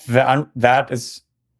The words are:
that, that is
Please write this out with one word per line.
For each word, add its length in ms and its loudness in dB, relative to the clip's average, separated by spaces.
that, 480 0
that 360 2
is 300 -12